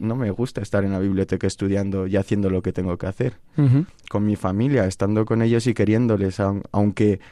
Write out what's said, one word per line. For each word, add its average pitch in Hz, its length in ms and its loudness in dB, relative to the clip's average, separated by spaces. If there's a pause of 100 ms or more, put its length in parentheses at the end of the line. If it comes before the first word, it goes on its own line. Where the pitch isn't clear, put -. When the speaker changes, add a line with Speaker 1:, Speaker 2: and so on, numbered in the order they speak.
Speaker 1:
no 113 160 -4
me 113 160 -2
gusta 117 300 -6
estar 101 200 -2
en 98 80 0
la 95 80 -2
biblioteca 95 480 0
estudiando 98 640 -2
y 98 80 0
haciendo 98 340 0
lo 92 100 0
que 92 120 -4
tengo 90 260 -4
que - 80 -8
hacer. 123 320 -4 (180)
Speaker 2:
Ujú. 143 300 4 (220)
Speaker 1:
Con 101 180 -2
mi 104 80 2
familia, 104 520 0
estando 104 380 0
con 113 180 0
ellos 117 260 2
y 117 60 2
queriéndoles, 107 680 2
aun-, 98 320 -2
aunque 104 480 2 (120)